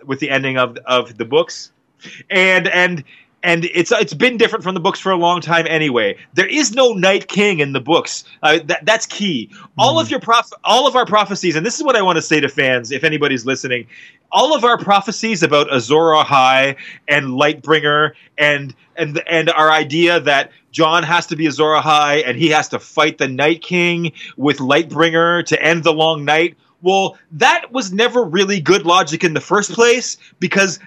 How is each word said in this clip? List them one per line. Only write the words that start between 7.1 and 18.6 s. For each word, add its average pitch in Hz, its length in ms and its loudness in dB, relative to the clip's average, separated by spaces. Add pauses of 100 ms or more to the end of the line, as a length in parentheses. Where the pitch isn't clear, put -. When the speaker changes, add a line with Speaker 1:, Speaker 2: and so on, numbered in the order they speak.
Speaker 1:
King 202 300 0
in 143 160 -2
the 131 60 -4
books. 135 440 -2 (180)
Uh, 156 220 4
that, 151 220 -6
that's 220 180 0
key. 147 460 -6 (260)
All 277 240 2
of 302 80 -2
Speaker 2:
Mm. - 40 -6
Speaker 1:
your 262 80 -4
proph-, 233 320 0 (120)
all 254 220 4
of 254 100 0
our 240 100 2
prophecies, 190 480 0
and 160 120 -2
this 247 100 -6
is 302 80 -6
what 254 120 2
I 208 60 0
wanna 170 200 0
say 151 180 0
to 135 80 0
fans, 127 420 -4
if 139 140 -4
anybody's 143 400 -2
listening, 123 420 -6 (460)
all 262 240 2
of 220 80 -2
our 240 140 2
prophecies 196 640 -2
about 147 280 2
Azor 127 240 0
Ahai 135 800 2 (300)
and 143 200 0
Lightbringer 147 880 0 (260)
and, 143 360 0 (220)